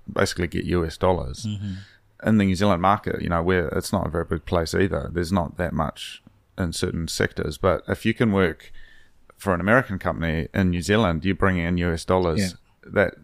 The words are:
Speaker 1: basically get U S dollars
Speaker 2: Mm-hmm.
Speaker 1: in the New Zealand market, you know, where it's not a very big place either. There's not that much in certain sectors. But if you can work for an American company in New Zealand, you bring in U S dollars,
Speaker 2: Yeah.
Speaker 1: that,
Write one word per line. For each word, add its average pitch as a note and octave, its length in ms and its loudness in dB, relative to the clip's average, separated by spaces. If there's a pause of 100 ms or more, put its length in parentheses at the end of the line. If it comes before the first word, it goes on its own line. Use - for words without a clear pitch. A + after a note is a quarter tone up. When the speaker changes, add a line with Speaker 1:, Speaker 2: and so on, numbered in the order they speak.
(140)
Speaker 1:
basically - 340 0
get F2+ 180 -4
U E2+ 200 0
S D#2+ 120 -8
dollars - 500 0
Speaker 2:
Mm-hmm. G2+ 840 -8
Speaker 1:
in G#2+ 100 6
the G2+ 80 6
New F#2+ 80 4
Zealand F#2 280 2
market, - 400 2
you - 60 -2
know, E2+ 140 2
where F2 260 2
it's - 240 -4
not E2+ 140 0
a D#2 40 -4
very E2 140 -2
big E2+ 220 -4
place E2+ 280 0
either. F2+ 380 0
There's E2+ 200 -4
not F2 260 -2
that F2 140 -4
much - 500 -6 (360)
in F2 140 -2
certain E2 360 -4
sectors. - 500 -6
But F#2 300 2
if - 180 -4
you A2+ 80 2
can A2+ 180 2
work F#2 400 0 (640)
for F#2 180 0
an F2 60 -2
American G#2 380 2
company E2 560 -2
in F#2 160 4
New F2 120 -2
Zealand, F2+ 420 2
you F#2+ 100 0
bring F#2+ 240 2
in F2 200 0
U F2 140 0
S D#2+ 120 -6
dollars, F#2 360 2
Speaker 2:
Yeah. - 520 -8
Speaker 1:
that, G2 320 2